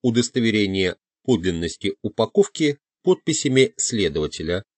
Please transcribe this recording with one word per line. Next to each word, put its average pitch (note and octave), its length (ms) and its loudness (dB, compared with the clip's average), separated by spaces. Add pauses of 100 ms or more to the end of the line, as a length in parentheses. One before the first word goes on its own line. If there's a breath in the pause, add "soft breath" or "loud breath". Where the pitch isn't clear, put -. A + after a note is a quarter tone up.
удостоверение G#2+ 920 0 (260)
подлинности F2 800 -2
упаковки C#3+ 760 0 (240)
подписями D3 720 2
следователя D#2+ 880 -4 (140)